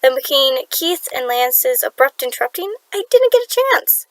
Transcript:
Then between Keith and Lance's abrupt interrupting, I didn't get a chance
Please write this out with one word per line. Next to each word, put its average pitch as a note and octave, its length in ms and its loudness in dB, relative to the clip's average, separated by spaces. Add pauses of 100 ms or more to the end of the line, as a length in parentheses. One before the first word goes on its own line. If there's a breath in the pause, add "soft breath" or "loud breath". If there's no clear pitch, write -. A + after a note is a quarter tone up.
Then - 140 4
between C5 520 0
Keith - 480 -4
and B3+ 120 -6
Lance's B3 560 0
abrupt - 400 0
interrupting, C4 520 -6 (180)
I G4+ 180 -6
didn't B4 220 4
get A#4+ 100 6
a B4 200 -2 (100)
chance - 380 -2